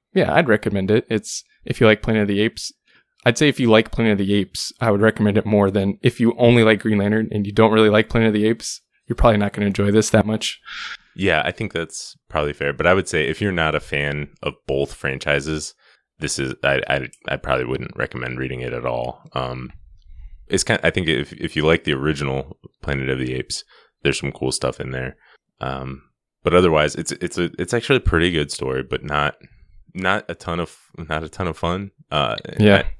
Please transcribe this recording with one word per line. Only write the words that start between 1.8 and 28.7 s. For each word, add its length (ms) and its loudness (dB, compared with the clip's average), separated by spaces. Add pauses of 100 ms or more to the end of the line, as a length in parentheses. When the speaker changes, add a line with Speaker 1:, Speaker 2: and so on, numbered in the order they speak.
Speaker 1:
you 60 6
like 160 4
Planet 200 0
of 60 -2
the 120 2
Apes, 320 -2 (540)
I'd 120 4
say 100 4
if 120 0
you 100 4
like 200 6
Planet 220 2
of 140 2
the 80 2
Apes, 460 -2
I 100 2
would 120 2
recommend 360 4
it 80 -2
more 240 4
than 320 0
if 180 0
you 180 4
only 260 4
like 160 4
Green 180 0
Lantern 340 0
and 140 -2
you 60 -8
don't 200 4
really 180 6
like 180 4
Planet 200 2
of 60 0
the 120 2
Apes, 340 -4 (260)
you're 100 -4
probably 220 4
not 140 0
gonna 140 -2
enjoy 240 0
this 200 4
that 160 4
much. 340 -4 (560)
Speaker 2:
Yeah, 280 2
I 60 -2
think 220 -6
that's 440 -8 (120)
probably 240 -2
fair. 200 -4
But 140 -2
I 80 6
would 140 0
say 200 0
if 140 -4
you're 100 0
not 220 0
a 60 0
fan 500 -4 (120)
of 120 -4 (120)
both 280 -2
franchises, 800 -4 (460)
this 180 -6
is, 240 -4
I, 260 2
I, 200 -2 (200)
I 80 -4
probably 300 -2
wouldn't 300 -8
recommend 420 -6
reading 220 -6
it 120 -8
at 140 -6
all. 360 -6 (100)
Um, 380 -6 (800)
it's 160 0
kind, 180 0
I 80 2
think 180 -2
if, 260 -2
if 220 -8
you 100 2
like 180 4
the 100 0
original 640 -4 (260)
Planet 280 -4
of 80 -2
the 160 -4
Apes, 300 -8 (380)
there's 180 0
some 120 -6
cool 200 -4
stuff 280 -4
in 120 -10
there. 240 -8 (440)
Um, 420 -8 (420)
but 100 2
otherwise, 400 4
it's, 180 -8
it's 260 -8
a, 200 -2
it's 160 -4
actually 220 0
a 40 0
pretty 300 2
good 220 -2
story, 300 -4